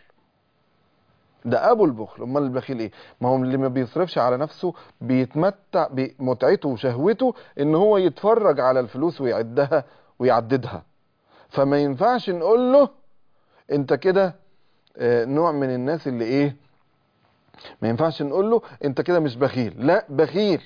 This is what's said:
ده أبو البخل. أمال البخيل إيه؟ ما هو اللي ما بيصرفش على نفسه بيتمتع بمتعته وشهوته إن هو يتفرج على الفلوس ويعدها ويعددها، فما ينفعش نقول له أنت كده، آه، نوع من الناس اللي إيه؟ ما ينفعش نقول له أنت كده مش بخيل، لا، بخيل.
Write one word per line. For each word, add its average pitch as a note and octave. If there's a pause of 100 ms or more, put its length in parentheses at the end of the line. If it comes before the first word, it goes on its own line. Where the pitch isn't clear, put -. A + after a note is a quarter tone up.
(1500)
ده A#2+
أبو G#3+
البخل. A2+
أمال C3+
البخيل B2+
إيه؟ G#2+ (300)
ما B2
هو C3
اللي B2+
ما C3+
بيصرفش C3
على B2
نفسه D#3+ (280)
بيتمتع C#3+
بمتعته C3
وشهوته D3 (260)
إن D3
هو G#3
يتفرج F#3+
على C3
الفلوس C3
ويعدها B2 (360)
ويعددها، A#2+ (640)
فما C#3
ينفعش D3
نقول A3
له C#4+ (800)
أنت C#3+
كده، F#3 (600)
آه، A#2+
نوع D#3
من C#3
الناس C#3+
اللي A#2
إيه؟ C#3 (1300)
ما G#2+
ينفعش D3+
نقول F3
له A3+ (240)
أنت C#3
كده F3
مش C#3+
بخيل، B2
لا، F#3
بخيل. D#3+